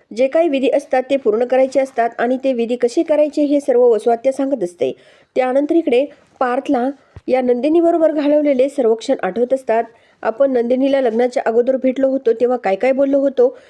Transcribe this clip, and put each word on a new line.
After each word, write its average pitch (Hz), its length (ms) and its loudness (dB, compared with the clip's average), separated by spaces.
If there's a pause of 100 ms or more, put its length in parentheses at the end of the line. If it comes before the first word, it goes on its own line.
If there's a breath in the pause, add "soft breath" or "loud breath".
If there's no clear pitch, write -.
(180 loud breath)
जे 262 100 2
काही 330 220 2
विधी 269 200 0
असतात 277 400 0
ते 277 80 2
पूर्ण 240 280 0
करायचे 262 340 0
असतात 240 300 -2 (100)
आणि 247 240 0
ते 269 100 0
विधी 233 220 -2
कसे 240 280 0
करायचे 302 400 0
हे 285 160 0
सर्व 247 280 2
वसुआत्या 233 460 0
सांगत 269 300 -4
असते. 135 280 -4 (440 soft breath)
त्यानंतर 269 400 0
इकडे 285 300 2 (340 loud breath)
पार्थला 269 500 -2 (380 soft breath)
या 254 140 0
नंदिनीबरोबर 311 720 2
घालवलेले 294 580 2
सर्व 233 260 0
क्षण 240 280 -4
आठवत 226 300 -2
असतात. 233 300 -2 (400 soft breath)
आपण 269 280 0
नंदिनीला 254 500 0
लग्नाच्या 247 440 -2
अगोदर 240 380 0
भेटलो 262 240 0
होतो 269 260 0
तेव्हा 247 240 0
काय 196 180 -2
काय 247 160 0
बोललो 277 280 0
होतो 269 280 2 (220 loud breath)